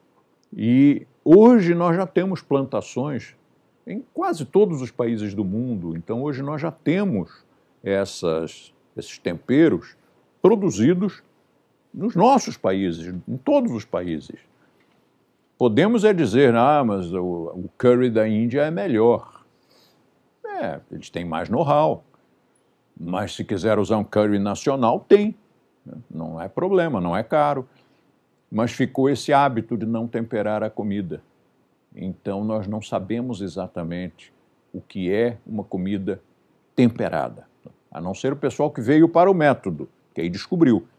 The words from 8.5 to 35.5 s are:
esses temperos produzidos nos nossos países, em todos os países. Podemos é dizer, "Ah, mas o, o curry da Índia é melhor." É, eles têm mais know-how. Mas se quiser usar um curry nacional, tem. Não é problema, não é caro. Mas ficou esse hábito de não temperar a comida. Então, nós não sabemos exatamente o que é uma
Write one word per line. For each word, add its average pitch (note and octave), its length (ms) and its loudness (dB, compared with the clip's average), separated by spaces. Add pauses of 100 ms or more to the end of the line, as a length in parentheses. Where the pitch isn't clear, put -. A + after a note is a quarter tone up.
esses - 200 -14
temperos A#2 800 0 (460)
produzidos F3+ 800 2 (720)
nos G3+ 220 -6
nossos A#3+ 400 2
países, F#2 580 -4 (140)
em A#2 80 -6
todos B3+ 340 0
os A2 140 -6
países. - 560 -8 (1160)
Podemos F3+ 480 2
é G#3+ 80 6
dizer, B2+ 440 4
"Ah, C#3+ 280 4
mas F#2+ 280 -4
o, F2 420 -6
o F2+ 240 -12
curry B2 320 4
da A2 160 2
Índia A2+ 360 0
é D#3 100 -2
melhor." A#2+ 640 0 (1200)
É, C#2+ 180 -8 (100)
eles - 180 -14
têm F2 160 -8
mais E2+ 240 -6
know-how. D3 560 0 (920)
Mas F#2 360 -6
se G2 100 -8
quiser G#2 340 0
usar G#2 180 0
um G2+ 80 -2
curry G#2 340 2
nacional, A#2 680 0
tem. G#3 260 4 (760)
Não D#2+ 300 -10
é F2+ 80 -10
problema, E3 520 0
não F2 160 -2
é A2 60 -2
caro. D3 440 0 (840)
Mas A2+ 200 -2
ficou C3 360 0
esse C#3+ 240 -2
hábito B2+ 440 2
de A2 100 -6
não A2+ 200 -4
temperar G#2+ 560 -4
a A2 60 -4
comida. G2+ 540 -8 (720)
Então, G2 500 -8
nós G#2+ 220 -4
não G#2+ 160 -6
sabemos A2+ 580 -6
exatamente F2 920 -10 (400)
o F#2+ 80 -12
que F#2 320 -6
é A2+ 340 -2
uma G#2 180 -8